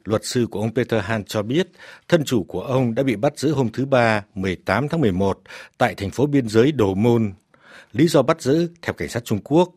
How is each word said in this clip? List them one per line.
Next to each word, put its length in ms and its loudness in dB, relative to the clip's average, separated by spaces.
luật 200 -2
sư 260 0
của 80 -6
ông 140 -2
Peter 300 -2
Han 200 -4
cho 200 -4
biết, 240 -2
thân 180 2
chủ 180 0
của 180 -8
ông 340 0
đã 80 0
bị 120 0
bắt 240 -2
giữ 120 0
hôm 220 0
thứ 120 -4
Ba, 380 2
mười 200 -2
tám 340 -2
tháng 120 0
mười 100 4
một, 300 0
tại 180 0
thành 160 -6
phố 140 0
biên 240 0
giới 220 4
Đồ 240 0
Môn. 380 2
Lý 140 2
do 140 4
bắt 200 0
giữ, 280 0
theo 120 -4
cảnh 160 -6
sát 160 -6
Trung 180 -2
Quốc, 340 2